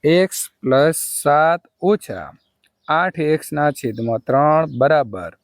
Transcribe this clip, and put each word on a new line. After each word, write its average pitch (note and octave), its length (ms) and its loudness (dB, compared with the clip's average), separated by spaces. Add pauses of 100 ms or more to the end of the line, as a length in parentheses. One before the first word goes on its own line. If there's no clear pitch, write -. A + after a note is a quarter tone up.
એક્સ F3 360 2 (160)
પ્લસ C#3 420 2 (180)
સાત D#3+ 460 2 (200)
ઓછા C#3+ 460 -2 (600)
આઠ E3 340 -2
એક્સના D3+ 500 0
છેદમાં A2+ 540 -4
ત્રણ D3+ 520 2
બરાબર A#2+ 540 0 (120)